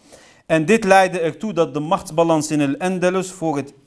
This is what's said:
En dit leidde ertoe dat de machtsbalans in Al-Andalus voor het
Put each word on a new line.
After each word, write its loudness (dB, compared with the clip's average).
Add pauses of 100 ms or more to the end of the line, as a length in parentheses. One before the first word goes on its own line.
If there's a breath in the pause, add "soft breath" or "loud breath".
(460 soft breath)
En 0
dit 2
leidde 4
ertoe -4
dat 0
de -4
machtsbalans 0
in 0
Al-Andalus -2
voor -4
het -8 (140)